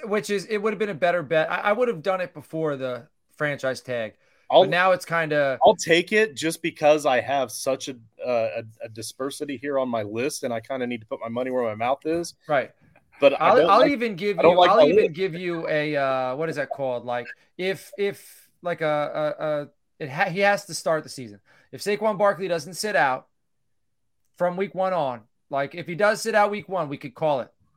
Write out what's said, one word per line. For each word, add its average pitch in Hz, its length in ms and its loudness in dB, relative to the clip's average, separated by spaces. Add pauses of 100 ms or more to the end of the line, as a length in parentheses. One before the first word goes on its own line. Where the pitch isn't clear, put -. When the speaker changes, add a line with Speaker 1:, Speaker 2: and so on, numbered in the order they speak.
Speaker 1:
which 208 260 -4
is, 196 160 -4
it 214 120 -4
would 208 140 -2
have 202 80 -8
been 214 80 -2
a 202 60 -6
better 175 280 0
bet. 156 280 0
I, 175 100 -2
I 208 120 0
would 240 160 0
have 175 140 -6
done 185 180 -2
it 180 140 -8
before 156 420 -4
the 127 300 -8 (300)
franchise 135 460 -4
tag. 117 320 -6 (360)
Speaker 2:
I'll, 156 120 10
Speaker 1:
But 165 80 4
now 180 220 4
it's 180 120 0
kinda 147 580 0
Speaker 2:
I'll 196 140 6
take 170 360 2
it 214 220 2
just 156 280 -4
because 151 420 2
I 131 160 2
have 127 320 -2
such - 360 -6
a, 131 80 -12 (280)
uh, 117 380 -2
a, - 0 - (240)
a - 20 -16
dispersity 131 720 -8
here 139 200 -2
on 131 120 0
my 113 140 -2
list, 113 380 -4
and 123 120 -4
I 113 60 -4
kinda 127 260 -6
need 120 160 -8
to - 40 -20
put 131 140 -10
my 113 80 -8
money 123 220 -4
where 127 140 -2
my 107 100 -2
mouth 120 320 -2
is. 165 280 -4 (140)
Speaker 1:
Right. 135 220 0 (500)
Speaker 2:
But 139 140 8
I 160 140 2
Speaker 1:
I'll, 214 80 6
Speaker 2:
don't 190 140 6
Speaker 1:
I'll 208 100 8
Speaker 2:
like, 285 120 6
Speaker 1:
even 226 240 -2
give 196 220 -2
Speaker 2:
I - 40 2
don't 165 100 8
Speaker 1:
you, 175 60 4
Speaker 2:
like 180 120 8
Speaker 1:
I'll 208 80 6
Speaker 2:
my 208 80 10
Speaker 1:
even 165 180 4
Speaker 2:
list. 165 100 -2
Speaker 1:
give 175 200 -4
you 170 340 -4
a, 151 280 0
uh, 131 400 0
what 160 120 -4
is 147 80 -6
that 139 140 -6
called? 127 340 -4
Like, 120 220 -6 (320)
if, 185 400 -6
if, - 500 -8 (140)
like, 170 180 -4
a, 151 580 -2
a, 156 60 -6
a, 147 240 -4 (300)
it 156 100 -10
ha-, 175 220 -2
he 175 100 -4
has 202 260 2
to 165 80 -12
start 160 280 -2
the 139 80 -18
season. 107 300 -14 (320)
If 135 100 -14
Saquon 208 340 -2
Barkley 196 320 2
doesn't 170 260 -4
sit 208 220 -6
out 135 300 2 (1120)
from 175 200 0
week 190 180 -4
one 185 180 0
on, 131 300 -2 (280)
like, 139 240 -4
if 175 120 -12
he 175 80 -8
does 208 260 2
sit 220 140 -4
out 208 160 4
week 208 180 -8
one, 175 200 -4
we 143 80 -8
could 143 180 -14
call 147 260 0
it. 107 100 -12 (260)